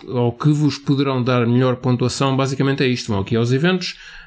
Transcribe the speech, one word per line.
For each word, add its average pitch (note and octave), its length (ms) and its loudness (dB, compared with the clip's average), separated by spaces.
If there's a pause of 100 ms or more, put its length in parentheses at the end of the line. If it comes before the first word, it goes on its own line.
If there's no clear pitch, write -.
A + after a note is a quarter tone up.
ou A#2+ 280 0
que D3+ 180 0
vos D3 300 0
poderão C3+ 440 0
dar B2 220 2
melhor B2 300 2
pontuação, B2+ 600 0
basicamente C#3 480 0
é C3 40 2
isto. A#2+ 240 -4
Vão G2 100 0
aqui G2 140 -4
aos A#2+ 160 0
eventos, F3 480 0 (280)